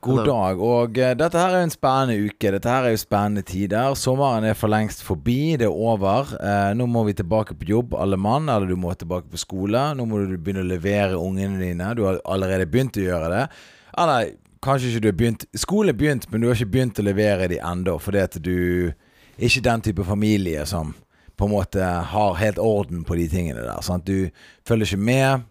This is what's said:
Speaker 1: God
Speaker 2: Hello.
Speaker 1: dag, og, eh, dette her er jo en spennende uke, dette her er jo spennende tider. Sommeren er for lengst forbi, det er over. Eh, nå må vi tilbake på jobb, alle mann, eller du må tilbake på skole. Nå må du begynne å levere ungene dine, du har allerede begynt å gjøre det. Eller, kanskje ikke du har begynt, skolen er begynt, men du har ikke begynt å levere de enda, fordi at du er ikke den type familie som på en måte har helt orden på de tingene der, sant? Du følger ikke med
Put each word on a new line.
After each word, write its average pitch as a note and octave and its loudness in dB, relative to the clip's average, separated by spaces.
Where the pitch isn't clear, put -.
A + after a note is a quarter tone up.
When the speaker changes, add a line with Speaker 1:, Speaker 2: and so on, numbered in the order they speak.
Speaker 1:
God C3 2
Speaker 2:
Hello. A2 0
Speaker 1:
dag, F#2+ 0
og, A#2+ 2
eh, B2+ 4
dette D#3+ 0
her F3+ 2
er F#3 4
jo F3+ 2
en E3+ 0
spennende C3 0
uke, G2+ -2
dette G2 -2
her B2+ 2
er A#2+ 2
jo A2 2
spennende G#2 0
tider. G2+ -2
Sommeren B2+ 0
er A2 2
for A2 -2
lengst G#2+ 0
forbi, A#2+ 0
det B2 0
er G2+ 2
over. G#2+ 0
Eh, G2+ 2
nå B2 0
må A#2 2
vi G#2 0
tilbake F#2 -2
på D#2+ -10
jobb, A#2+ 2
alle F#2+ 0
mann, B2 0
eller G#2 2
du F2+ 0
må F2+ -4
tilbake F2 -6
på E2 -10
skole. A2 -2
Nå B2+ -4
må G#2 -2
du F#2 -4
begynne F#2+ -4
å F#2 -2
levere F#2+ 0
ungene F#2+ -2
dine, F#2 -4
du A#2 -2
har F#2+ 0
allerede F#2+ -2
begynt B2 0
å G2+ -2
gjøre E2 0
det. B2 0
Eller, B2 2
kanskje C3 0
ikke A2+ 0
du A2 4
har G#2 4
begynt, A2+ 0
skolen G3 2
er C#3+ 2
begynt, C3+ 0
men A2 0
du A#2 2
har B2 4
ikke G#2+ -2
begynt B2+ 0
å G#2+ 2
levere G2+ 2
de F2 -2
enda, F2+ -2
fordi G2+ -2
at F2 -2
du F2+ 0
er - -6
ikke A#2+ 0
den A#2 2
type G2 -2
familie G2 2
som D#2+ -4
på G2 0
en G#2 0
måte G2 0
har G2 0
helt G2+ 0
orden G2+ 0
på F2 -4
de E2+ 0
tingene D#2+ -2
der, G#1 -8
sant? F2+ -2
Du F#2+ 0
følger A2+ 2
ikke F#2+ -2
med C3 2